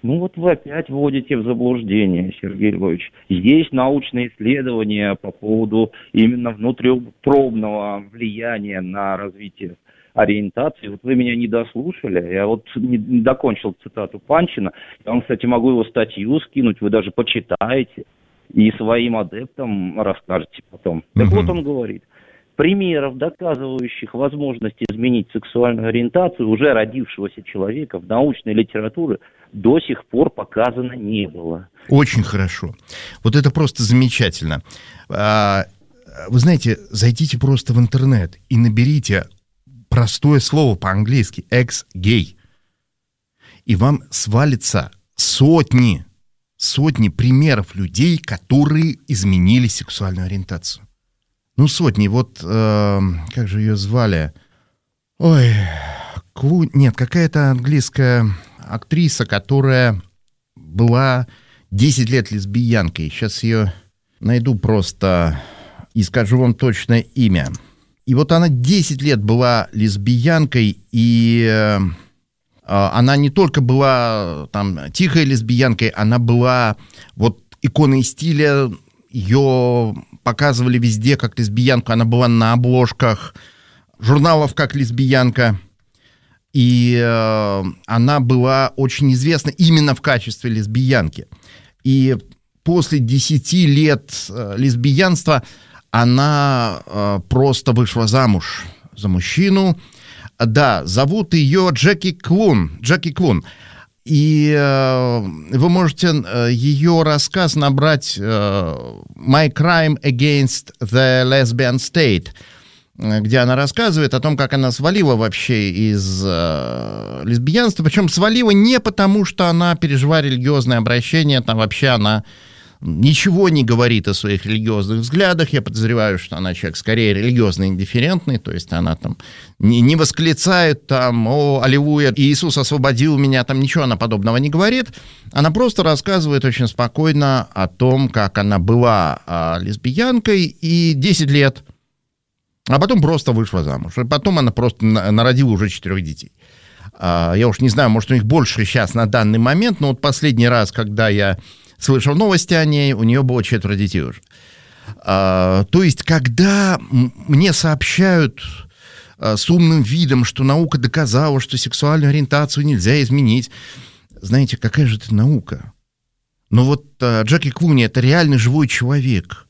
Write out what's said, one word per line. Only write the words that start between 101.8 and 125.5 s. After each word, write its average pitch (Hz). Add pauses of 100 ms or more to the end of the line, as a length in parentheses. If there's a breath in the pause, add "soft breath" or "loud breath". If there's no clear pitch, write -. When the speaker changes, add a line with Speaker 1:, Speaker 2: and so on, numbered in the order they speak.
Speaker 2:
Клун, 127
Джеки 165
Клун. 117 (580 loud breath)
И, 151
э, 131 (320)
вы 135
можете, 175
э, 120
ее 147
рассказ 156
набрать, 143
э, 92 (140)
«My 139
Crime 160
Against 139
the 127
Lesbian 127
State», 123 (720 loud breath)
э, 107
где 113
она 123
рассказывает 151
о 131
том, 151
как 135
она 131
свалила 151
вообще 107
из, 98
э, 62
лесбиянства. 151
Причем 160
свалила 214
не 226
потому, 208
что 180
она 170
пережила 147
религиозное 127
обращение, 120
там 113
вообще 110
она 107 (560 loud breath)
ничего 156
не 147
говорит 117
о 101
своих 101
религиозных 110
взглядах. 165